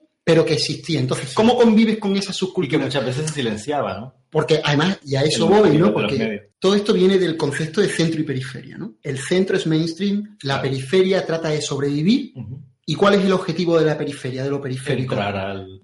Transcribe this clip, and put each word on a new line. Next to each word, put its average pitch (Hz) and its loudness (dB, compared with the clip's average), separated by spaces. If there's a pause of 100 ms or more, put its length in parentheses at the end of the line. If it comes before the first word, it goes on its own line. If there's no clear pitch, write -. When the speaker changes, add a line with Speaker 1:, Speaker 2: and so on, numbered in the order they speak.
(280)
Speaker 1:
pero 165 6
que 160 0
existía. 151 -4
Entonces, - -4
Speaker 2:
Sí. - -12
Speaker 1:
¿cómo 226 4
convives 226 6
con 196 0
esa 196 0
Speaker 2:
Y - -6
que 185 -8
Speaker 1:
subcultura? 160 -2
Speaker 2:
muchas 131 -2
veces 135 -4
se - -4
silenciaba, 113 -4
¿no? 127 -14 (180)
Speaker 1:
Porque 156 2
además, 151 2
y 135 -2
a 135 2
eso 151 2
Speaker 2:
En - 4
los 208 8
Speaker 1:
voy, - -
¿no? 214 8
Speaker 2:
medios 147 4
de 190 2
los - -
Speaker 1:
Porque - -2
Speaker 2:
medios. 110 -4 (160)
Speaker 1:
todo 190 2
esto 208 2
viene 185 4
del 165 0
concepto 151 -2
de 196 2
centro 160 0
y 143 -2
periferia, - -8
¿no? 214 -12 (100)
El 143 -6
centro 190 0
es 175 -2
mainstream, 180 0 (180)
la 139 -2
Speaker 2:
Claro. 135 -4
Speaker 1:
periferia 185 0
trata 160 -4
de 151 -2
sobrevivir. 147 0
Speaker 2:
Ujú. 113 -12 (280)
Speaker 1:
¿Y 156 -4
cuál 202 4
es 190 2
el 190 4
objetivo 170 0
de 156 4
la 151 2
periferia, 139 -6
de 139 -4
lo 139 -4
periférico? 127 -6
Speaker 2:
Entrar 101 -4
al 95 -10